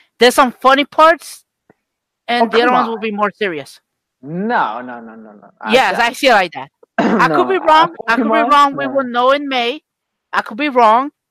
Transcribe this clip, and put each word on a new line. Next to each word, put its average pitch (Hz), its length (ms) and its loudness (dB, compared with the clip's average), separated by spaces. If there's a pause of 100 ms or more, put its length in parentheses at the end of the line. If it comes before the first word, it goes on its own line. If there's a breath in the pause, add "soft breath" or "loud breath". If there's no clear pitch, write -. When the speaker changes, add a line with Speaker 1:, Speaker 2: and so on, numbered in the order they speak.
(200)
Speaker 1:
There's 240 160 4
some 262 180 2
funny 269 320 2
parts, - 600 0 (840)
and 240 140 -2
Speaker 2:
Oh, 226 80 0
Speaker 1:
the 220 80 0
other 240 80 2
Speaker 2:
come 247 80 2
Speaker 1:
ones 247 140 0
Speaker 2:
on. - 20 -8
Speaker 1:
will 226 100 -8
be 220 120 -6
more 202 220 -4
serious. 160 460 -8 (400)
Speaker 2:
No, 160 600 -4
no, 123 200 -16
no, 113 140 -20
no, 110 180 -20
no. 104 180 -20 (100)
I 220 120 -6
Speaker 1:
Yes, 220 240 2
Speaker 2:
th- 233 140 -2
Speaker 1:
I - 20 -6
see 285 160 -6
it 247 60 6
like 185 180 0
that. 135 160 -14 (160)
Speaker 2:
<clears throat> - 140 -10
Speaker 1:
I 233 300 0
could 311 160 0
Speaker 2:
No, - 40 -2
Speaker 1:
be 381 80 -2
Speaker 2:
uh, - 100 -6
Speaker 1:
wrong. 320 280 4 (140)
I 226 80 0
could 247 80 -2
be 220 60 -2
Speaker 2:
Pokemon? 226 200 0
Speaker 1:
wrong. 285 260 2
We 277 100 -6
Speaker 2:
No. 269 60 -8
Speaker 1:
will 269 120 -2
know 247 260 0
in 285 180 -2
May. 254 340 -4 (500)
I 202 100 -2
could - 160 -14
be 294 100 -2
wrong. 247 440 2 (180)